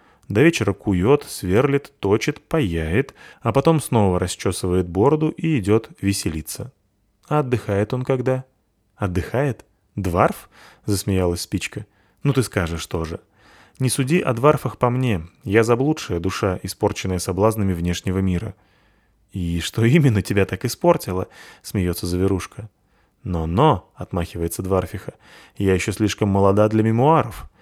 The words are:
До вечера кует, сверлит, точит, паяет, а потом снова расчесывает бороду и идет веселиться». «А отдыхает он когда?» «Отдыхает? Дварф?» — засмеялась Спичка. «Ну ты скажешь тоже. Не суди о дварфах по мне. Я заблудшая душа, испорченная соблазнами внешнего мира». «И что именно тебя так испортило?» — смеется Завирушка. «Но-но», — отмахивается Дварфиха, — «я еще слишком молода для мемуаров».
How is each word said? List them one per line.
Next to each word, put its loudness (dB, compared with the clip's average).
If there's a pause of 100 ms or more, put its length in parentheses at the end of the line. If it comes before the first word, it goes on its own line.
(280)
До 2
вечера 2
кует, 2
сверлит, 0
точит, 0
паяет, -2 (260)
а -2
потом 4
снова 2
расчесывает -2
бороду 2
и -2
идет 2 (100)
веселиться». -4 (560)
«А 0
отдыхает -2
он -4
когда?» -2 (520)
«Отдыхает? -2 (320)
Дварф?» — 0 (360)
засмеялась 0
Спичка. -8 (360)
«Ну 0
ты 2
скажешь -4
тоже. -6 (580)
Не 0
суди 0
о -2
дварфах 0
по 2
мне. 0 (160)
Я 4
заблудшая 0
душа, -2
испорченная -2
соблазнами 0
внешнего -2
мира». -2 (800)
«И -4
что -2
именно 4
тебя 2
так -6
испортило?» — -2 (340)
смеется -2
Завирушка. -2 (580)
«Но-но», — 0
отмахивается -6
Дварфиха, — -2 (420)
«я 2
еще -2
слишком 0
молода 4
для 2
мемуаров». 0 (120)